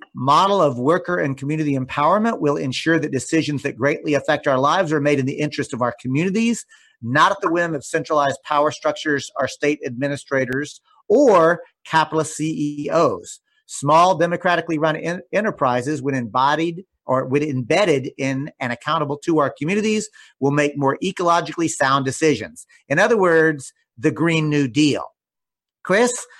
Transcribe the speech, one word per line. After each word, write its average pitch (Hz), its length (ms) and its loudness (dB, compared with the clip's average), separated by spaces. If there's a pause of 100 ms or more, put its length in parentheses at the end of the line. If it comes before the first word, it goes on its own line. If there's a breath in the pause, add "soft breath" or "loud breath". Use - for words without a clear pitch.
(140)
model 170 480 2
of 135 160 2
worker 175 400 0
and 143 200 -2
community 147 400 -4
empowerment 170 640 0
will 147 160 0
ensure 156 420 -2
that 139 140 -4
decisions 143 500 -2
that 139 140 -6
greatly 147 360 -2
affect 143 320 -2
our 135 140 2
lives 156 320 0
are 156 80 0
made 143 200 2
in 131 60 -2
the - 140 -6
interest 147 340 -4
of 117 80 -6
our 120 200 0
communities, 190 640 -2 (360 soft breath)
not 151 300 4
at 190 80 -4
the 185 100 -2
whim 170 240 0
of 135 120 -8
centralized 147 580 -2
power 147 280 0
structures, 147 680 -4
our 135 80 -2
state 147 380 -2
administrators, 135 960 -4 (260 soft breath)
or 185 540 6 (240 loud breath)
capitalist 156 500 0
C 151 520 -4
E - 20 -6
Os. 151 500 0 (280)
Small, 165 500 2
democratically 170 600 0
run 156 200 0
en-, 175 240 -6 (100)
enterprises, 143 680 -2
when 135 120 -2
embodied 143 680 0 (240)
or 131 180 0
when 139 160 0
embedded 143 760 0
in 135 420 -4
and 123 120 -4
accountable 147 480 -4
to 160 200 0
our 135 200 0
communities, 214 500 -2 (300 loud breath)
will 139 120 2
make 143 260 0
more 139 260 0
ecologically 170 680 0
sound 135 360 0
decisions. 131 640 -2 (200 soft breath)
In 147 120 0
other 220 180 4
words, 160 560 2 (240)
the 139 140 2
Green 156 380 0
New 147 180 2
Deal. 120 380 0 (800)
Chris, 233 420 0 (140 loud breath)